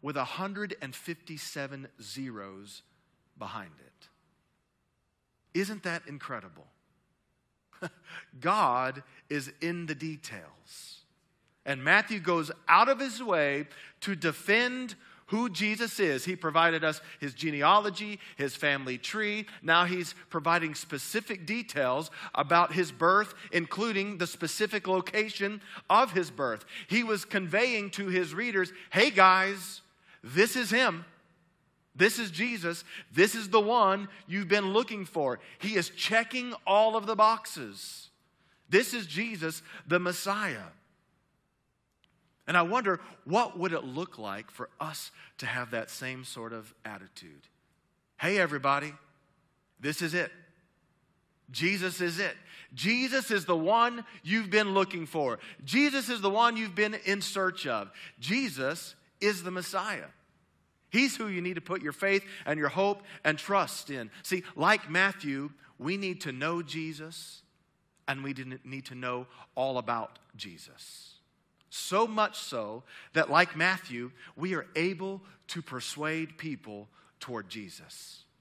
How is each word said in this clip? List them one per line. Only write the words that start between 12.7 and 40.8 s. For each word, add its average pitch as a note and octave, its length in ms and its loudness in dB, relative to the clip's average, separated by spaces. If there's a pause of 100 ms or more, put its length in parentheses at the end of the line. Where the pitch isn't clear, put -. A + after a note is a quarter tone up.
of C4+ 100 4
his B3+ 240 -6
way D3 440 0 (340)
to G3+ 120 -4
defend A3 840 0 (320)
who A3+ 220 -2
Jesus G#3+ 520 -2
is. C#3+ 240 0
He F#3 100 -4
provided E3 480 4
us D#3 160 0 (220)
his C#3+ 120 -6
genealogy, F#3+ 840 2 (160)
his C#3 220 -4
family C3+ 400 0
tree. G#3 480 -4 (160)
Now E3 240 6
he's F3+ 300 -4 (140)
providing E3 460 0
specific F#3 680 -6
details D#3 680 -2 (240)
about E3 380 4
his E3 180 0
birth, F3+ 420 4 (200)
including G3 640 -2
the E3+ 100 -2
specific G3+ 580 -2
location G3+ 760 0 (280)
of A3 220 6
his E3+ 180 0
birth. B2 360 -2 (220)
He A#3 180 2
was G#3+ 180 0
conveying G3+ 680 0
to G3+ 160 -4
his F3+ 260 0
readers, F#3+ 400 0 (180)
"Hey A#3+ 200 6
guys, F#3+ 680 6 (460)
this F3+ 300 4
is B3 140 -2
him. G3+ 340 2 (920)
This G3+ 220 6
is A3 140 -4
Jesus. E3+ 540 -4 (260)
This F#3 240 6
is G#3+ 140 -8
the G#3+ 100 8
one G3+ 480 4 (180)
you've F#3 220 -4
been G3 240 4
looking G#3+ 340 2
for." C#3 340 0 (200)
He G#3+ 160 -2
is F3+ 140 0
checking A#3 640 0 (120)
all G#3+ 300 6
of G#3+ 100 0
the A3 100 0
boxes. G3 960 0 (600)
This A#3 240 4
is A3+ 120 -6
Jesus, E3 560 -6 (240)
the E3+ 140 4
Messiah. F3+ 720 -4 (1800)